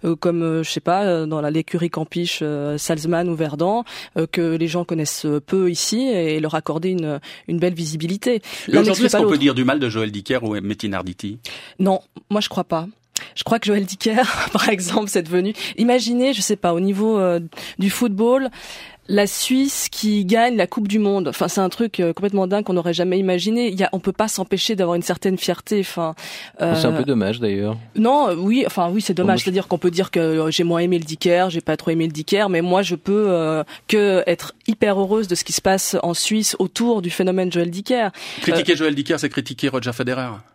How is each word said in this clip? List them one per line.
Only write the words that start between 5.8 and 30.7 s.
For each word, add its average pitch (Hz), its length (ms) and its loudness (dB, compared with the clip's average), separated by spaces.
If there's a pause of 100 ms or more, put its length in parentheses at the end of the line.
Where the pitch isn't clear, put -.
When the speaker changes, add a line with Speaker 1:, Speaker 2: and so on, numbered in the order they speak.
Speaker 1:
et 165 320 0
leur 156 140 -2
accorder 160 360 -2
une, 156 300 -2 (280)
une 170 100 -2
belle 175 160 2
visibilité. 170 680 -2 (260)
Speaker 2:
Mais - 60 0
Speaker 1:
L'un 156 80 8
Speaker 2:
aujourd'hui, 208 220 4
Speaker 1:
n'exclut - 20 4
Speaker 2:
est-ce - 60 4
Speaker 1:
pas 208 60 4
Speaker 2:
qu'on 220 60 4
peut 208 60 4
Speaker 1:
l'autre. 147 100 4
Speaker 2:
dire 139 140 4
du 127 100 2
mal 135 140 2
de 127 100 0
Joël 110 220 -2
Dicker 104 320 -2
ou 104 180 -2
Metin 101 320 -4
Arditi ? 95 460 -6 (400)
Speaker 1:
Non, 190 220 2 (300)
moi 208 120 2
je - 60 -4
crois 180 160 -4
pas. 165 220 -4 (480)
Je - 100 -8
crois 226 140 2
que 226 80 -4
Joël 202 200 2
Dicker, 220 360 0 (140)
<laughs> - 160 -4
par - 160 4
exemple, 202 400 0
c'est 190 140 2
devenu, 180 320 0 (240)
imaginez, 240 560 2
je 190 80 -2
sais 208 140 0
pas, 175 180 0
au 170 60 0
niveau, 202 380 2
euh, 180 220 2 (380)
du 190 100 2
football, 240 600 2 (580)
la 202 180 2
Suisse 269 640 0
qui 208 360 0
gagne 226 300 4
la 185 100 4
Coupe 208 220 -4
du 208 100 2
Monde. 196 300 2
Enfin, 156 200 -2
c'est 196 140 -2
un 185 60 2
truc, 220 320 -2
euh, 170 120 2
complètement 196 340 0
dingue 202 180 0
qu'on 196 100 -2
n'aurait 175 180 0
jamais 180 260 0
imaginé. 196 500 2
Il 190 100 -4
y 190 60 2
a, - 80 0
on 190 80 -4
peut 196 120 -2
pas 214 160 -2
s'empêcher 196 480 -2
d'avoir 175 200 0
une 175 60 0
certaine 185 360 -2
fierté. - 420 -2
Enfin, 165 340 -4 (460)
Speaker 3:
Oh, - 40 0 (100)
c'est 160 120 2
un 117 60 4
Speaker 1:
euh, - 60 0
Speaker 3:
peu 127 60 0
dommage, 113 360 0
d'ailleurs. 104 380 -2 (160)
Speaker 1:
Non, 247 340 4
euh, 180 60 0
oui, 208 320 2
enfin, - 260 -2
oui, 214 80 0
c'est 196 140 -2
Speaker 3:
Bon, 180 80 0
Speaker 1:
dommage. 196 120 4
Speaker 3:
moi, - 40 2
je - 60 -4
Speaker 1:
C'est-à-dire 190 240 -2
qu'on 175 100 0
peut 180 140 2
dire 185 180 -2
que, - 100 -2
euh, 160 300 0
j'ai 170 140 0
moins 170 160 2